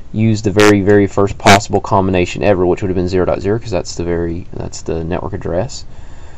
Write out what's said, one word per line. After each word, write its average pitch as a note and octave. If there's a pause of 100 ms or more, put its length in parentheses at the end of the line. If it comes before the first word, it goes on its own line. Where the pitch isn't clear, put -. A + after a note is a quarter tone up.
(120)
use A2
the G#2
very, G#2
very G2+
first G2+
possible G2
combination F#2+
ever, F#2
which F2
would G2
have F2+
been F2+
zero F2+
dot D#2+
zero, G2+
'cause A#2
that's F2
the E2+
very, E2+
that's -
the E2
network F2
address. F#2 (520)